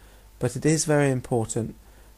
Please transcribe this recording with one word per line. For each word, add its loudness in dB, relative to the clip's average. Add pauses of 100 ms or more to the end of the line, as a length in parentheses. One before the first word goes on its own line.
(400)
but -2
it -4
is 2
very 2
important -2 (420)